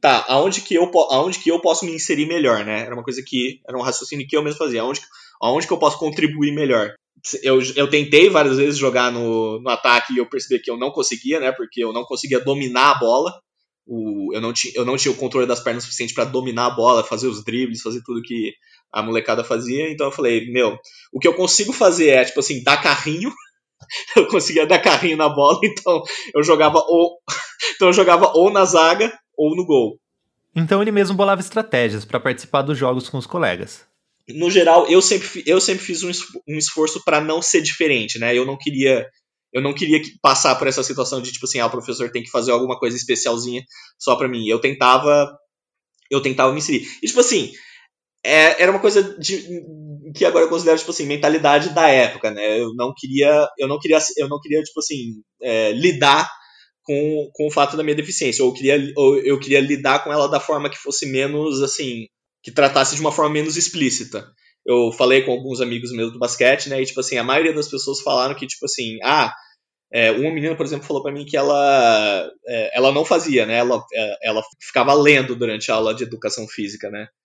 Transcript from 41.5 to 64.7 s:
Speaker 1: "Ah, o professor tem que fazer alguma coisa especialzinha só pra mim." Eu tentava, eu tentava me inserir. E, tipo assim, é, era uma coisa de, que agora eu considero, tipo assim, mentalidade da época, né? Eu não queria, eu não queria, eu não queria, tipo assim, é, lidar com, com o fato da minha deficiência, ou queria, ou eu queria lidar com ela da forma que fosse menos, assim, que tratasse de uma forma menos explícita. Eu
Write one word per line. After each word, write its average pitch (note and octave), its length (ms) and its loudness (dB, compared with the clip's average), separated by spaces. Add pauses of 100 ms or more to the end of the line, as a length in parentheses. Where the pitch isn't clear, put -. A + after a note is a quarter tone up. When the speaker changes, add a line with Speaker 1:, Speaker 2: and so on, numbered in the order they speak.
Speaker 1:
"Ah, A#2+ 80 0
o A2 40 0
professor A#2 400 -8
tem A#2 120 -8
que - 80 -18
fazer B2 220 -2
alguma B2+ 260 -2
coisa A#2+ 180 -4
especialzinha A#2+ 680 -4 (360)
só B2 180 2
pra C3 120 -2
mim." A#2 200 -6
Eu A2+ 120 0
tentava, C#3 760 4 (760)
eu C#3 120 0
tentava C3 300 2
me D3 60 -4
inserir. D3+ 280 -2 (160)
E, - 40 -4
tipo - 140 2
assim, G3 320 2 (720)
é, D#3 380 6
era F#3 80 6
uma G3 100 0
coisa G3+ 220 4 (160)
de, F3 440 -8 (540)
que F#3+ 80 0
agora E3 220 4
eu - 20 -4
considero, D#3+ 300 2
tipo D#3+ 120 -8
assim, D#3 140 -6
mentalidade D3 720 2
da D#3+ 140 4
época, A#2+ 420 2
né? G#2+ 280 -2
Eu A#2 160 -4
não B2 220 -4
queria, C#3+ 500 2 (120)
eu C3+ 100 -4
não D3 100 -4
queria, D#3 200 2 (180)
eu D3 120 -4
não D3 120 -6
queria, D3 220 -2
tipo D#3 180 -10
assim, A#2 400 -10 (220)
é, A2+ 300 0
lidar D3 580 2 (540)
com, D3 480 -4
com D3+ 140 -4
o D3+ 40 -2
fato D3 260 0
da D#3 60 -4
minha D3+ 140 0
deficiência, D3 480 -2
ou B2+ 80 4
queria, C#3 440 0
ou C#3 220 4
eu C3+ 220 0
queria C#3 200 2
lidar C#3 440 0
com D3+ 80 -6
ela D3 160 0
da D3 100 0
forma C#3+ 320 -4
que - 60 -16
fosse - 300 -8
menos, C#3 560 -4
assim, B2+ 440 -6 (360)
que A#2 100 -18
tratasse C#3 420 4
de C#3+ 60 -8
uma D3+ 100 0
forma D3+ 220 0
menos D3+ 240 -4
explícita. C3+ 680 -4 (400)
Eu A#2+ 260 2